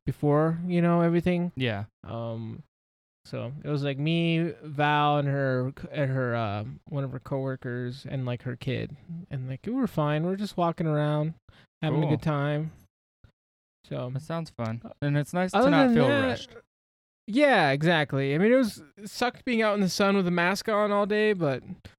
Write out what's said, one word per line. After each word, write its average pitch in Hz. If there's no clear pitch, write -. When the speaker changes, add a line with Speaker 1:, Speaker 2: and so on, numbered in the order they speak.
Speaker 1:
before, 151
you 175
know, 170
everything. 175
Speaker 2:
Yeah. 110
Speaker 1:
Um, 113
so 120
it 139
was, 147
like, 139
me, 165
Val, 147
and 143
her 131
c-, -
and 135
her, 127
uh, 104
one 139
of 127
her 131
coworkers, 131
and, 131
like, 123
her 123
kid, 117
and, 131
like, 131
we 196
were 254
fine. 151
We 175
were 190
just 202
walking 170
around, 151
having 156
Speaker 2:
Cool. 151
Speaker 1:
a -
good -
time. 147
So 131
Speaker 2:
That 135
sounds 165
fun, 113
Speaker 1:
uh, -
Speaker 2:
and 143
it's 147
nice 185
to -
Speaker 1:
other 254
Speaker 2:
not 277
Speaker 1:
than 240
Speaker 2:
feel 240
Speaker 1:
that, 269
Speaker 2:
rushed. 240
Speaker 1:
yeah, 226
exactly. 143
I 151
mean, 214
it 254
was, 240
it 202
sucked -
being 233
out 214
in 208
the 190
sun 196
with 190
a 175
mask 175
on 208
all 202
day, 214
but 147